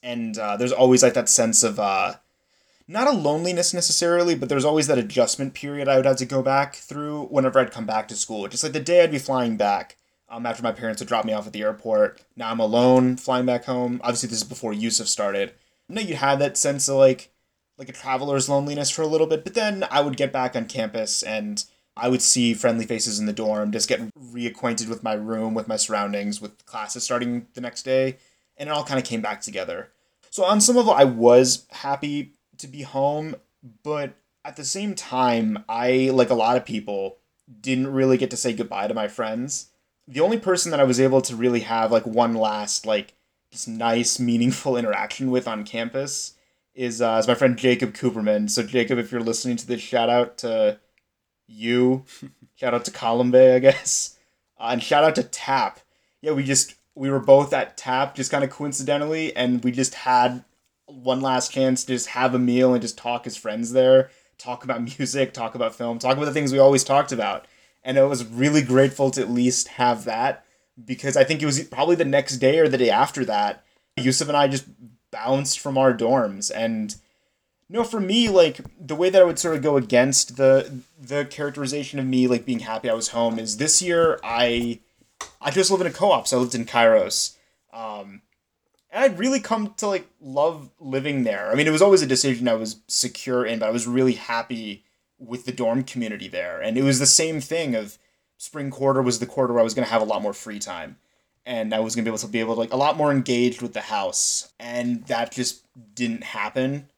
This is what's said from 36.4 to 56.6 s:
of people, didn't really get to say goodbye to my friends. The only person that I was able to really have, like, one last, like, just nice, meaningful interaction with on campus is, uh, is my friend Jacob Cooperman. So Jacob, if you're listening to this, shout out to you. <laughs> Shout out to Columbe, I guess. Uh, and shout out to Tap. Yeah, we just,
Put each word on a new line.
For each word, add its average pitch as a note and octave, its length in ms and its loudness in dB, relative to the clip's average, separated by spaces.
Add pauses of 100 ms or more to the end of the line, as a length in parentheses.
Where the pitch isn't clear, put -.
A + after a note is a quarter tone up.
of B2+ 100 -2
people, G2+ 520 -6 (420)
didn't C3 320 -2
really C3 260 4
get B2+ 120 -2
to A#2+ 80 -10
say A#2+ 160 -2
goodbye G#2+ 340 -6
to A2+ 60 -2
my G#2+ 140 -4
friends. A#2 640 -8 (360)
The C3+ 120 -8
only G3+ 180 2
person F3+ 320 -2
that D#3+ 100 -2
I C#3 40 8
was B2+ 160 2
able C3 240 6
to B2+ 120 -8
really A#2+ 260 2
have, A2+ 300 0
like, A2+ 140 2
one A#2 300 0
last, G#2+ 500 -2
like, G#2+ 300 -4 (340)
just - 180 -14
nice, A#2 520 -2
meaningful A#2+ 580 0
interaction A2 540 -4
with B2+ 160 0
on G#2+ 180 -8
campus A#2+ 680 -8 (420)
is, A#2+ 260 -4
uh, A2+ 180 2
is A2 80 0
my B2 60 4
friend A#2+ 240 2
Jacob B2 360 2
Cooperman. G#2+ 560 0
So A#2+ 140 -2
Jacob, A#2+ 360 0
if G#2+ 120 -6
you're A#2+ 100 -4
listening A#2 360 -4
to - 100 -12
this, A#2 140 -6
shout A#2 280 0
out A#2+ 300 2
to A2 400 0 (680)
you. B2 580 0 (240)
<laughs> - 260 -20
Shout B2 180 -2
out A#2+ 120 -2
to - 60 -8
Columbe, B2 640 6
I B2+ 40 6
guess. - 580 2 (420)
Uh, A2+ 120 -6
and A#2+ 120 -4
shout D3+ 200 4
out D#3 120 4
to B3 80 -2
Tap. - 560 -4 (420)
Yeah, D3+ 100 -4
we C#3 120 0
just, C3+ 320 -2 (200)